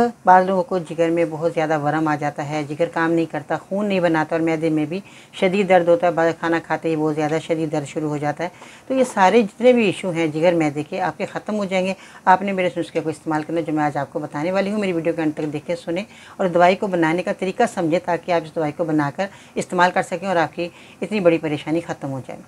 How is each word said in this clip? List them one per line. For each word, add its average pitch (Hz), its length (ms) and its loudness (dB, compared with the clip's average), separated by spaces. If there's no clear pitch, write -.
बाज़ 185 220 8
लोगों 190 160 2
को 185 180 -2
जिगर 165 280 0
में 165 200 2
बहुत 160 240 -2
ज़्यादा 156 240 0
वरम 151 300 0
आ 151 80 2
जाता 147 280 -4
है, 151 240 -4
जिगर 151 200 -2
काम 165 240 0
नहीं 165 160 2
करता, 156 320 -6
खून 202 260 -4
नहीं 196 160 0
बनाता 160 340 2
और 165 60 -2
मैदे 160 280 0
में 156 200 0
भी 185 120 -6
शदीद 196 340 0
दर्द 175 220 4
होता 170 180 4
है, 170 60 2
बाद 165 200 2
खाना 165 280 -2
खाते 160 280 -4
ही 160 60 0
बहुत 151 200 0
ज़्यादा 156 240 -2
शदीद 160 300 -2
दर्द 151 160 -4
शुरू 151 240 -6
हो 151 80 -4
जाता 147 260 -4
है। 180 80 -8
तो 262 60 -2
ये 262 100 2
सारे 202 380 4
जितने 233 300 2
भी 233 160 2
इशू 180 220 -4
हैं 165 200 0
जिगर 165 240 2
मैदे 151 280 0
के 185 160 -8
आपके 185 280 -4
ख़त्म - 280 -8
हो 202 100 -4
जाएंगे, 185 300 -2
आपने 190 260 4
मेरे 185 160 0
इस 170 80 -4
नुस्खे 165 240 -4
को 151 80 -4
इस्तेमाल 156 340 -4
करना 165 180 -4
जो 156 120 -6
मैं 151 100 0
आज 147 140 -2
आपको 143 220 -6
बताने 151 320 -4
वाली 196 200 0
हूँ। 214 100 -4
मेरी 190 120 0
वीडियो 165 200 0
के 160 80 -4
अंत 156 160 -2
तक 156 80 -4
देखें, 151 320 -6
सुने 175 280 -6
और 190 100 0
दवाई 175 260 6
को 208 140 -4
बनाने 170 340 2
का 196 120 -4
तरीका 190 320 0
समझें 175 340 0
ताकि 170 300 -4
आप 170 120 2
इस 156 120 -16
दवाई 156 160 -2
को 170 140 -4
बनाकर 156 440 -2
इस्तेमाल 180 340 2
कर 185 120 0
सकें 185 240 -6
और 185 120 0
आपकी 170 320 -2
इतनी 208 160 -2
बड़ी 170 200 4
परेशानी 156 440 -4
ख़त्म 160 240 -10
हो 135 140 -8
जाए। - 260 -16